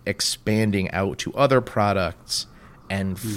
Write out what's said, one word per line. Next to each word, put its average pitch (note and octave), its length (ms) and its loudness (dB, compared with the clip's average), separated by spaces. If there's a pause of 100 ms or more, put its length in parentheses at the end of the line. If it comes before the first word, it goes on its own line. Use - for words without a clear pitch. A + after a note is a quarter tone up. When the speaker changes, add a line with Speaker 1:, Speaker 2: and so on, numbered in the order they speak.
Speaker 1:
expanding G#2 840 0
out F#2+ 260 -2
to - 160 -6
other C3 260 4
products G2+ 840 -2 (440)
and F#2+ 260 -2
Speaker 2:
Mm-hmm. A2+ 200 -8